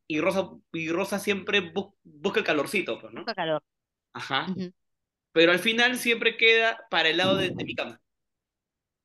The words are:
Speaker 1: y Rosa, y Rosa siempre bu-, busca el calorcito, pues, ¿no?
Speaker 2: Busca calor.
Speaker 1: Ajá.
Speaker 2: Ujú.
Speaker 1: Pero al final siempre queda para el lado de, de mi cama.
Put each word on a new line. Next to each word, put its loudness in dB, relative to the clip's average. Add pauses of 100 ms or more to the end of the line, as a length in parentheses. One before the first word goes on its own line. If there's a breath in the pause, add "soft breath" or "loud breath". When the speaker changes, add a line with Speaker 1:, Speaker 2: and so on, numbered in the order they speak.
Speaker 1:
y -2
Rosa, 0 (240)
y -6
Rosa -2
siempre 0 (120)
bu-, -8
busca -4
el -6
calorcito, -2
pues, -18
¿no? -14
Speaker 2:
Busca -10
calor. -4 (500)
Speaker 1:
Ajá. -6
Speaker 2:
Ujú. -8 (600)
Speaker 1:
Pero 6
al 2
final 2
siempre 0
queda 4 (120)
para 4
el 2
lado 4
de, -2
de -8
mi -10
cama. -8 (1040)